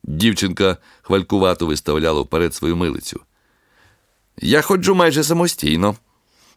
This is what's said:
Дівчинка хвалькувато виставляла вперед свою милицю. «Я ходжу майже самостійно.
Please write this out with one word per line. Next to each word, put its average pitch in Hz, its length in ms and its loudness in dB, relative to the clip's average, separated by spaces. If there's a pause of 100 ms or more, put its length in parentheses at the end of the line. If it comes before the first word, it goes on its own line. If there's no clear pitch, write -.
Дівчинка 95 720 0 (240)
хвалькувато 95 640 0
виставляла 78 560 0
вперед 80 340 -2
свою 82 200 -2
милицю. - 460 -6 (1200)
«Я 147 200 2
ходжу 185 340 2
майже 160 280 2
самостійно. 104 720 0 (600)